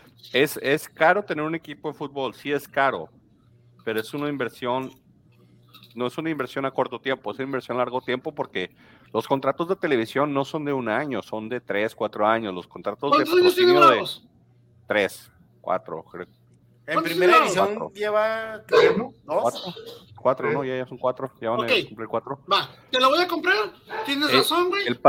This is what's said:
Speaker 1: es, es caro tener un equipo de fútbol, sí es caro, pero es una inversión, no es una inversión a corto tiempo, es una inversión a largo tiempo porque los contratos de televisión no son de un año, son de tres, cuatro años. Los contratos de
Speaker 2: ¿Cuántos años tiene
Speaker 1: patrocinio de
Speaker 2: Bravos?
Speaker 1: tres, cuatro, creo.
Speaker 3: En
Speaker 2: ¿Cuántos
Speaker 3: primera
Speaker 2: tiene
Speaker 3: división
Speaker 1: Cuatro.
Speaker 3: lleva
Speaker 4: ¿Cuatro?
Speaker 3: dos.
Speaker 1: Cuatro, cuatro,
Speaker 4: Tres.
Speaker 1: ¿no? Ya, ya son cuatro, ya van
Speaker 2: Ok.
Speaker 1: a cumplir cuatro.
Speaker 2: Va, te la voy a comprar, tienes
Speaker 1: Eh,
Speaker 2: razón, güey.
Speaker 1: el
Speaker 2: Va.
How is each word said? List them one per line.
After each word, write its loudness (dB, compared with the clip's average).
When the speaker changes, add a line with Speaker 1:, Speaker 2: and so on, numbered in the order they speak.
Speaker 1:
es, 0
es -2
caro 2
tener -6
un -4
equipo -10
de -14
fútbol, -8
sí -6
es -4
caro, -2
pero -2
es -12
una -4
inversión, -4
no -4
es -8
una -4
inversión -6
a -2
corto -4
tiempo, -4
es -10
una -6
inversión -6
a -2
largo -2
tiempo -6
porque -6
los -2
contratos 0
de 0
televisión 0
no 0
son -6
de -4
un -2
año, -2
son -10
de -4
tres, -2
cuatro -2
años. 2
Los -8
contratos -6
de 6
Speaker 2:
¿Cuántos -2
años 6
tiene 6
Speaker 1:
patrocinio 6
de 2
Speaker 2:
Bravos? -8
Speaker 1:
tres, 0
cuatro, -6
creo. -14
Speaker 3:
En -6
Speaker 2:
¿Cuántos 0
Speaker 3:
primera 4
Speaker 2:
tiene 8
Speaker 3:
división 2
Speaker 1:
Cuatro. -8
Speaker 3:
lleva -2
Speaker 4:
¿Cuatro? 4
Speaker 3:
dos. 0
Speaker 1:
Cuatro, -4
cuatro, 0
Speaker 4:
Tres. 0
Speaker 1:
¿no? -4
Ya, -4
ya -6
son -16
cuatro, -4
ya -2
van 0
Speaker 2:
Ok. -4
Speaker 1:
a 0
cumplir -12
cuatro. -6
Speaker 2:
Va, 0
te -2
la 6
voy 4
a 4
comprar, 0
tienes -2
Speaker 1:
Eh, 4
Speaker 2:
razón, 2
güey. -2
Speaker 1:
el -2
Speaker 2:
Va. -10